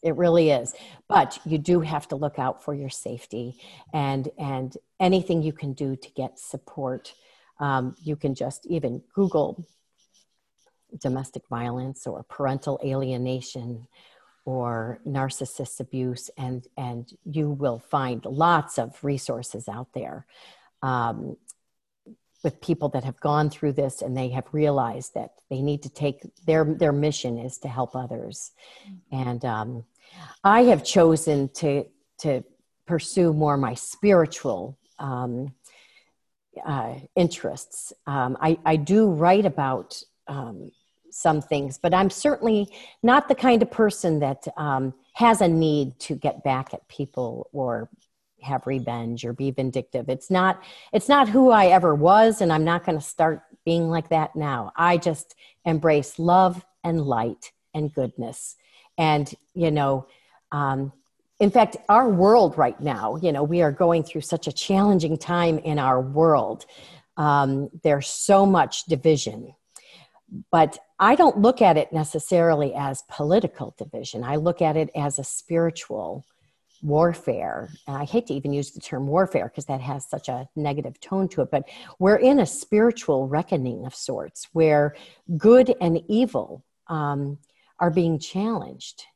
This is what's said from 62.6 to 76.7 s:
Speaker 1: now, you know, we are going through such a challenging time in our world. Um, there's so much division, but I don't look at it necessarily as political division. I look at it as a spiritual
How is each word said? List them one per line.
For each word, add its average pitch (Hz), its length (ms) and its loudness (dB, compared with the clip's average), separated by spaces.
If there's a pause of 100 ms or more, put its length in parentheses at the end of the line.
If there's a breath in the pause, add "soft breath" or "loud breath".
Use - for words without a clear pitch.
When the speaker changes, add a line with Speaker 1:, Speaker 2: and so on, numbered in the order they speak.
Speaker 1:
now, 113 360 -4
you 165 140 0
know, 143 140 0
we 170 180 2
are 151 80 4
going 170 320 2
through 151 200 -8
such - 260 -6
a 143 40 -6
challenging 190 640 2
time 170 400 0
in 151 200 -2
our 131 220 2
world. 139 640 2 (500 loud breath)
Um, 143 540 2 (140)
there's 143 240 2
so 196 360 4
much 180 420 2
division, 135 680 0 (960 soft breath)
but 160 280 2 (200)
I 214 160 4
don't 285 240 4
look 240 240 4
at 175 140 6
it - 160 -2
necessarily 160 800 0
as 139 340 -6
political 151 720 -2
division. 120 460 -12
I 131 100 -6
look 170 260 -2
at 156 160 2
it 156 200 -2
as 143 240 -4
a 135 40 -8
spiritual 139 1000 -6 (580)